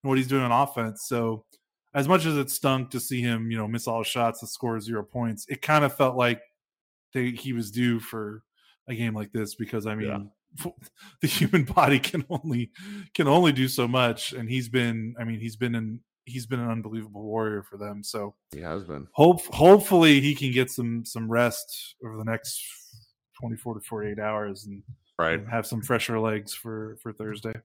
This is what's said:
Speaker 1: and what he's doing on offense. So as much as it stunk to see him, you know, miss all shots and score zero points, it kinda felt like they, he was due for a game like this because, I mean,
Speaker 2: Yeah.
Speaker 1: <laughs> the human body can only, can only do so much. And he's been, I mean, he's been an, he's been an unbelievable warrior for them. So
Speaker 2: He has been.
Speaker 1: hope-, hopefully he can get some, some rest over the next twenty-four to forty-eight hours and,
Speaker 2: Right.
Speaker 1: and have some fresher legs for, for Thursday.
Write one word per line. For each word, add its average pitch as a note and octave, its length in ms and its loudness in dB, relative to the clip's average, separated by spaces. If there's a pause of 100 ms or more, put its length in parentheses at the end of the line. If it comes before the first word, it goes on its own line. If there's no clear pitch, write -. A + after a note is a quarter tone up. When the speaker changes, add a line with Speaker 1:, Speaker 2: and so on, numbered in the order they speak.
Speaker 1:
and C#3 60 -2
what C3 100 4
he's B2+ 80 0
doing C3+ 160 2
on A#2+ 80 2
offense. A#2 560 2
So A2+ 380 -2 (500)
as C#3 120 2
much E3 200 4
as D3+ 100 2
it C3+ 140 -2
stunk C3 400 0
to B2 80 -4
see B2 220 -4
him, A2+ 280 -2
you A2+ 80 -2
know, G#2+ 100 -4
miss A2+ 200 -6
all A2+ 160 -2
shots A#2 400 0
and A2+ 60 -12
score A2+ 300 -4
zero G#2+ 240 -6
points, A#2 460 -6
it - 140 -8
kinda D3 260 4
felt C3 260 2
like A#2+ 240 2 (720)
they, B2 180 -2
he B2 220 -8
was G#2+ 180 -6
due A#2+ 280 2
for A2 440 -10 (440)
a B2+ 60 -8
game A2+ 220 -2
like G#2 160 -8
this G#2+ 240 -4
because, A2 320 -6
I G#2+ 80 -4
mean, F2 340 -6 (340)
Speaker 2:
Yeah. F3 60 -6 (220)
Speaker 1:
<laughs> - 300 -14
the D#3+ 60 0
human D#3 360 2
body C#3+ 360 4
can D3 300 -4
only, B2 400 -4 (460)
can D3+ 120 2
only D#3+ 240 8
do C3 160 4
so C3 200 0
much. B2 460 2
And A#2 140 -8
he's B2 220 -4
been, A2+ 500 -2
I A#2 40 -6
mean, A2+ 160 -6
he's A2+ 160 -8
been A#2 180 -2
an, A2+ 280 -6 (240)
he's B2 200 -10
been A#2+ 140 -4
an A#2+ 100 -2
unbelievable G#2+ 540 -8
warrior G#2+ 400 -2
for - 140 -18
them. G#2 260 -10
So G#2 320 -8 (180)
Speaker 2:
He D2 80 -12
has F2 220 -6
been. D2 300 -12
Speaker 1:
hope-, E3 420 6
hopefully E3 680 8
he C#3+ 140 2
can C3 160 -2
get B2+ 180 2
some, A#2 340 -4
some A2+ 280 -8
rest - 640 -2 (100)
over A2 100 -12
the A2 100 -8
next - 380 -6 (760)
twenty-four A2+ 340 -8
to G#2 60 -10
forty-eight G#2 400 -8
hours G#2 460 -6
and, G2+ 180 -16 (360)
Speaker 2:
Right. E2 200 2
Speaker 1:
and G#2 100 -10
have A2+ 160 -2
some A2+ 160 -6
fresher A2+ 380 0
legs G#2+ 340 -2
for, A2 480 -10
for A2+ 100 -10
Thursday. G#2+ 420 -10 (120)